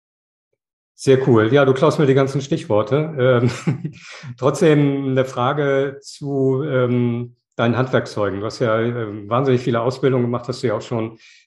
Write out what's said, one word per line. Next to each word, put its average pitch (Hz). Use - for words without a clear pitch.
Sehr 131
cool. 113
Ja, 143
du 131
klaust 151
mir 151
die 135
ganzen 135
Stichworte. 139
Ähm, 123
<laughs> 123
trotzdem 147
eine 131
Frage 139
zu, 135
ähm, 120
deinen 120
Handwerkszeugen. 107
Du 104
hast -
ja, 113
ähm, 110
wahnsinnig 127
viele 117
Ausbildungen 127
gemacht, 120
hast 123
du 123
ja 107
auch 113
schon, 113